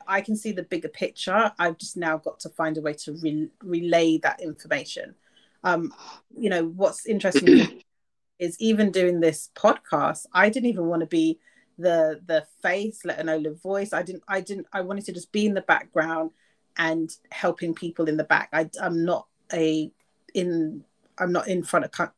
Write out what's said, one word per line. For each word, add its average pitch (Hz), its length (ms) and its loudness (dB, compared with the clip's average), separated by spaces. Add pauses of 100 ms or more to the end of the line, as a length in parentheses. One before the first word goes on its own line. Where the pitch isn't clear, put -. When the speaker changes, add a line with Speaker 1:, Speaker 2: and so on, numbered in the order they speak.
Speaker 1:
I 196 140 0
can 214 160 -4
see 214 160 -6
the 180 100 -6
bigger 170 260 -6
picture. 202 680 -2
I've 170 200 0
just - 180 -12
now 160 220 -2
got - 220 -10
to - 100 -12
find 156 260 -2
a 156 40 -6
way 151 140 -4
to 147 200 -12
re-, 156 360 -4 (120)
relay 170 560 2
that - 220 -2
information. - 720 -8 (500)
Um, 170 280 0 (460)
you 226 120 0
know, 170 140 0
what's 180 420 0
interesting - 760 4 (160)
Speaker 2:
<clears throat> - 400 -20
Speaker 1:
is 170 220 -6
even 214 300 4
doing 180 300 2
this 160 340 2
podcast, 156 800 2
I 190 160 6
didn't 240 220 0
even 175 160 -2
wanna 165 200 -2
be 160 320 0 (400)
the, 165 480 2
the 160 200 0 (160)
face, 202 420 -2
let 160 160 -6
alone 160 240 0
the 151 80 -4
voice. 196 400 -4
I 175 100 -2
didn't, 180 260 -10
I 196 120 -2
didn't, 190 320 -10
I 196 100 -4
wanted 202 240 -8
to 185 60 -8
just 175 200 -14
be 208 140 2
in 202 80 2
the 190 80 -2
background 160 680 0 (480)
and 160 360 -2 (160)
helping 170 440 -2
people 165 340 -4
in 156 80 2
the 147 80 0
back. - 280 0
I, 160 180 0 (120)
I'm 170 220 0
not 175 220 -2 (260)
a, 156 380 0 (440)
in, 165 500 -2 (340)
I'm 180 140 0
not - 160 0
in 185 140 0
front 170 220 0
of - 60 -6
ca-, - 280 -4